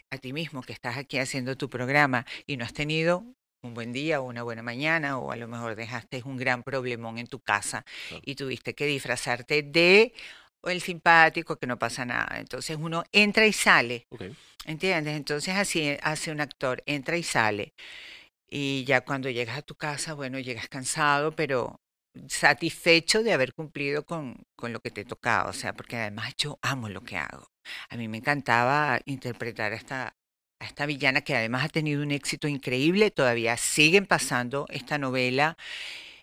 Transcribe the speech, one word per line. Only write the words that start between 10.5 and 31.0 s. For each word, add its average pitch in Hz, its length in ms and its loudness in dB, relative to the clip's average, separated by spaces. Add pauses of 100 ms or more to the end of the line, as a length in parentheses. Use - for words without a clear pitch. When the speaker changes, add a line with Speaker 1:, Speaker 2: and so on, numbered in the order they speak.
Speaker 1:
o 180 60 -4
el 180 120 -2
simpático, 165 760 6
que 135 100 -6
no 123 120 -2
pasa 120 260 -4
nada. 117 340 -4
Entonces 127 400 -8
uno 165 320 -4
entra 208 360 6
y 208 60 4
sale, 123 580 4
Speaker 2:
Ok. 120 100 -12 (440)
Speaker 1:
¿entiendes? 156 520 -2
Entonces 147 380 -4
así 160 480 0
hace 156 280 -2
un 151 80 -4
actor, 131 460 -4
entra 147 320 -2
y 170 60 -2
sale. 107 500 0 (760)
Y 139 360 -4
ya 131 160 4
cuando 139 280 -4
llegas 117 280 -4
a 147 40 -8
tu - 140 -16
casa, 151 380 -6
bueno, 135 260 -8
llegas 120 300 -8
cansado, 147 640 0
pero 135 460 -2 (480)
satisfecho 165 960 4
de 214 100 4
haber 131 200 2
cumplido 147 520 -6
con, 151 360 -10 (160)
con 117 160 -6
lo 117 60 -8
que 120 120 -8
te 104 140 -10
tocaba, - 440 0
o 95 40 -8
sea, 98 200 -6
porque - 240 -12
además 113 400 -8
yo 147 240 -6
amo 127 280 -4
lo - 140 -10
que - 140 -8
hago. 69 300 -8 (420)
A 123 80 -12
mí 117 100 -6
me 110 100 -6
encantaba 131 880 2
interpretar 117 640 -6
a 110 40 -6
esta, 127 380 -8 (480)
a 113 40 -10
esta 143 200 -6
villana 143 360 2